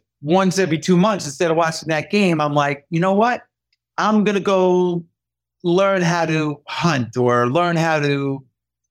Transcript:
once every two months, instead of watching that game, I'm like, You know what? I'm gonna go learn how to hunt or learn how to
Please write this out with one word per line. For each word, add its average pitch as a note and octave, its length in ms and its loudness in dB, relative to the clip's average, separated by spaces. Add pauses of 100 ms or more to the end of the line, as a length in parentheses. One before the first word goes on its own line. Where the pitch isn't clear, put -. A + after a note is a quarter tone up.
(220)
once F#3 380 0
every E3 200 0
two F#3 160 2
months, F3+ 300 2
instead D#3+ 260 -2
of D#3+ 60 0
watching D#3+ 320 -2
that D3+ 200 -2
game, F#3 300 2
I'm D3 140 -2
like, C#3+ 360 -2
You E3 100 -2
know F#3+ 140 0
what? A3+ 300 0 (540)
I'm G#3 260 2
gonna G3+ 160 0
go F3+ 640 0 (640)
learn F#3+ 340 2
how E3+ 240 0
to D#3 420 -2
hunt C3 500 -4
or A#2+ 300 2
learn E3+ 280 0
how D#3+ 240 0
to C#3 440 -4 (480)